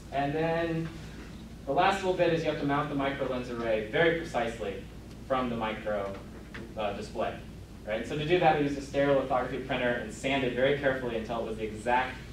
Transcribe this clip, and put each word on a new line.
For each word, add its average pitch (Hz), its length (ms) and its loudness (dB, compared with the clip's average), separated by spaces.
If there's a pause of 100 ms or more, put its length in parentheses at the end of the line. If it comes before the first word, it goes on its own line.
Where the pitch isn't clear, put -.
(120)
And - 220 0
then 165 540 0 (800)
the 139 60 -4
last 185 260 6
little 185 160 0
bit 165 200 4
is 156 100 2
you 156 80 2
have 151 80 -2
to 147 60 -2
mount 143 240 2
the 143 60 -4
micro 139 320 0
lens 123 220 -2
array 113 420 0
very 165 260 4
precisely 113 680 -4 (440)
from 127 220 2
the 117 60 -2
micro, 107 580 -2 (640)
uh, 107 160 -2
display. - 400 -4 (540)
Right? - 200 -2
So 151 100 -4
to 151 80 -2
do 180 140 6
that, 156 200 6
we 143 60 4
used 139 120 0
a - 40 -6
stereolithography 135 840 2
printer 123 280 0
and 107 200 -4
sanded 131 420 0
very 139 220 4
carefully 127 400 0
until 117 220 -4
it 110 80 -4
was 110 100 -4
the 110 60 -4
exact 113 520 2 (180)